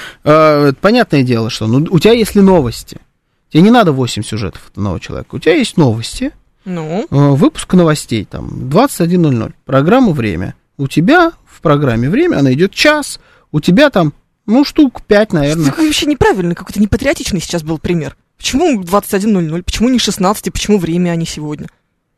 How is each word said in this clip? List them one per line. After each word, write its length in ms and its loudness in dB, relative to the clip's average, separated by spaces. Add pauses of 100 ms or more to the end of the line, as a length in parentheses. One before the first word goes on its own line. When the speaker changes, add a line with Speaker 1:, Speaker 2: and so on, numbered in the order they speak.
(260)
Speaker 1:
э, 440 4
это 120 -2
понятное 420 2
дело, 260 -2
что, 160 -8
ну, 240 2
у 100 0
тебя 120 4
есть 240 0
ли 60 6
новости? 560 2 (520)
Тебе 140 4
не 80 6
надо 220 4
восемь 300 -4
сюжетов 440 -8
от 100 -18
одного 220 -6
человека. 360 -12
У 40 -8
тебя 160 0
есть 220 -2
новости. 560 -2 (320)
Speaker 2:
Ну? 440 -6
Speaker 1:
Э, 200 2
выпуск 440 0
новостей, 560 2
там, 400 -10
двадцать 300 0
один 220 0
ноль 140 2
ноль. 180 -4 (120)
Программа 460 2
"Время". 440 -4 (220)
У 100 -6
тебя 440 2 (140)
в 160 -20
программе 480 0
"Время", 300 0
она 140 2
идёт 200 0
час, 460 -2 (340)
у 80 0
тебя 280 4
там, 240 0 (320)
ну, 200 2
штук 400 0
пять, 280 2
наверное. 320 0
Speaker 2:
Ты 60 2
какой 160 0
вообще 180 -2
неправильный, 500 0
какой-то 260 -8
непатриотичный 580 -2
сейчас 240 -6
был 160 -6
пример. 380 -6 (200)
Почему 460 0
двадцать 300 -2
один 200 0
ноль 120 0
ноль, 180 -6
почему 260 -2
не 100 2
шестнадцать, 480 -2
и 40 -6
почему 280 -2
"Время", 320 -2
а 40 -2
не 100 -4
сегодня? 420 -10 (500)